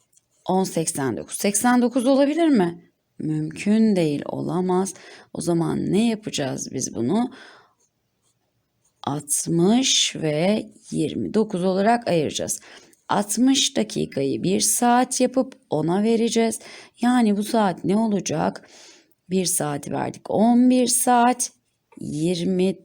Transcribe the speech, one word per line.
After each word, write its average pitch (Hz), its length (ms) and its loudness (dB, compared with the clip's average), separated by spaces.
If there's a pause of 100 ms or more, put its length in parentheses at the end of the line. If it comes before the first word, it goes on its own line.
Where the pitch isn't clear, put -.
(480)
on, 185 160 2
seksen 143 520 -4
dokuz. - 200 -10
Seksen 247 460 2
dokuz 240 240 0
olabilir 285 420 4
mi? 175 420 0 (280)
Mümkün 185 760 0
değil, 156 300 0
olamaz. 180 680 -2 (380)
O - 80 -8
zaman 156 520 -2
ne 220 160 2
yapacağız 147 640 -6
biz - 220 -6
bunu? 185 360 -2 (1700)
Altmış 170 1120 0
ve 170 500 -2 (240)
yirmi 135 440 -4
dokuz 208 300 0
olarak 196 440 0
ayıracağız. 135 520 -2 (480)
Altmış 226 680 0
dakikayı 139 680 -4
bir 196 180 0
saat 247 600 0
yapıp 254 340 0 (160)
ona 165 320 0
vereceğiz. 226 580 0 (400)
Yani 233 360 4
bu 208 60 -2
saat 208 420 0
ne 190 120 2
olacak? 190 720 -2 (640)
Bir 185 140 0
saati 147 480 -4
verdik. - 380 -6
On 240 400 4
bir 254 160 4
saat, 247 680 2 (480)
yirmi 180 840 -2